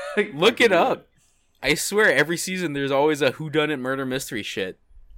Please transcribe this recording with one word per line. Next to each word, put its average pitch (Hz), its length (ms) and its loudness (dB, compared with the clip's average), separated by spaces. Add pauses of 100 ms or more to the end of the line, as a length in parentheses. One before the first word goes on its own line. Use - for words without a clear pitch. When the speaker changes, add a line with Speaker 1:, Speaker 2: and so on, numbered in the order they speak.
Speaker 1:
<laughs> - 120 -10
fucking 190 220 -2
Speaker 2:
Look 185 220 2
it 233 120 6
Speaker 1:
knew 175 60 6
Speaker 2:
up. 196 220 2
Speaker 1:
it. - 80 -20 (560)
Speaker 2:
I 143 120 0
swear, 202 380 2
every 151 240 2
season 180 360 -4
there's 139 180 -2
always 143 300 2
a 131 100 4
whodunit 151 480 -2
murder 135 260 -4
mystery 127 380 -6
shit. 92 360 -8 (380)